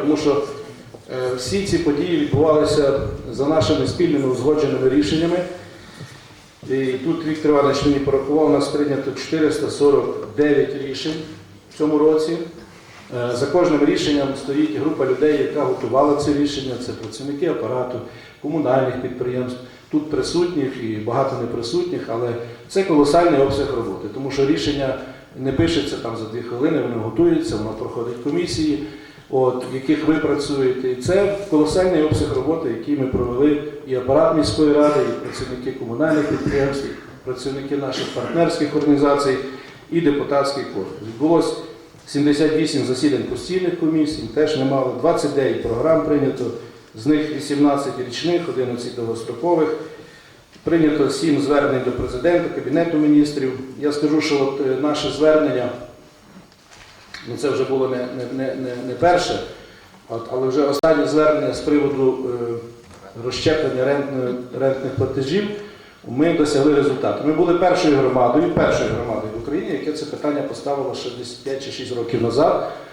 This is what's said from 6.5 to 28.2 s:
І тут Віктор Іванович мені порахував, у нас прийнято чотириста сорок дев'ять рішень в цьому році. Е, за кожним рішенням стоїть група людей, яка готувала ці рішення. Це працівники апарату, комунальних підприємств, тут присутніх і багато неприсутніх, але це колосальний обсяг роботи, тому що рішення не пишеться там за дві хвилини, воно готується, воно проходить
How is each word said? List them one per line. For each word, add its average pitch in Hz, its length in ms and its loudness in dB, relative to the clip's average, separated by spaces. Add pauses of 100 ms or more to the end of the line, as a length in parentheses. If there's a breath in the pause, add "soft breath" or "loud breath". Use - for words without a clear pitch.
І 135 140 0
тут 131 420 -2
Віктор 151 240 0
Іванович 139 360 4
мені 143 120 4
порахував, 143 480 2
у 143 60 4
нас 139 160 4
прийнято 143 420 0
чотириста 151 600 0
сорок - 680 2
дев'ять 143 460 2
рішень 139 320 -6 (600)
в - 40 -12
цьому 151 200 2
році. 156 380 4 (960 loud breath)
Е, 120 40 -4
за 135 100 0
кожним 156 380 4
рішенням 147 440 2 (100)
стоїть 147 380 0
група 143 300 0
людей, 143 360 2
яка 143 220 -2
готувала 131 520 2
ці 147 160 0
рішення. 139 420 -2 (120)
Це 117 60 -6
працівники 139 540 -6
апарату, 123 520 -2 (440 loud breath)
комунальних 135 600 0
підприємств, 123 560 -4 (320 loud breath)
тут 151 200 -2
присутніх 147 760 -2
і 110 120 -4
багато 127 440 -2
неприсутніх, 120 680 -4
але 120 200 -2 (400 loud breath)
це 196 140 0
колосальний 156 580 4
обсяг 135 360 0
роботи, 104 380 -6
тому 135 160 -6
що 135 160 2
рішення 143 480 0 (460 loud breath)
не 135 120 -2
пишеться 160 500 0
там 113 140 -6
за 107 80 -8
дві 117 180 -8
хвилини, 135 400 0
воно 117 200 -4
готується, 147 540 2
воно 107 140 -4
проходить 117 540 -6